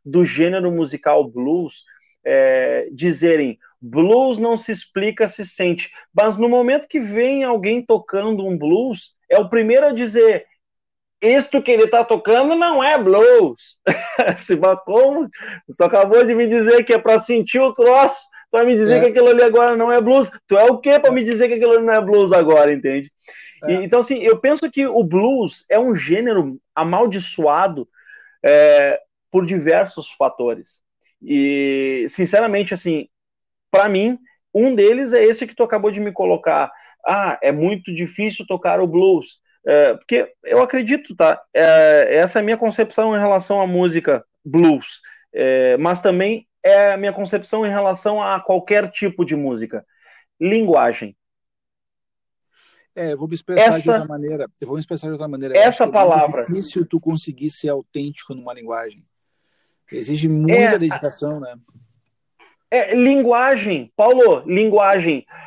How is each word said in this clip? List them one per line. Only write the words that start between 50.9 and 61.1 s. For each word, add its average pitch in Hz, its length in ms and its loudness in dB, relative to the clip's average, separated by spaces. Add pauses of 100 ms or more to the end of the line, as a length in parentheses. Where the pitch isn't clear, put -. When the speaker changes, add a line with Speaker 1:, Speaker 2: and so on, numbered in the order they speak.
Speaker 2:
É, 165 160 -8
eu 139 60 -8
vou 156 80 -10
me 165 80 -8
expressar 185 360 2
de 165 100 -2
Speaker 1:
Essa 233 120 -2
Speaker 2:
outra 160 140 -2
maneira. 147 400 -10 (140)
Eu 139 60 -12
vou 135 100 -10
me 156 40 -8
expressar 156 280 -12
de 156 60 -10
outra 151 140 -12
maneira. 135 280 -10
Eu 151 40 6
Speaker 1:
Essa 226 80 6
Speaker 2:
acho 240 100 -2
que 254 40 0
é 208 180 0
muito 185 140 4
Speaker 1:
palavra. 147 300 0
Speaker 2:
difícil 180 420 -6
tu 165 140 -4
conseguir 151 500 -8
ser 147 200 -8
autêntico 143 640 -10
numa 123 200 -16
linguagem. 113 500 -14 (840)
Exige 147 380 -6
muita 208 480 2
Speaker 1:
É. - 20 -4
Speaker 2:
dedicação, 151 640 -6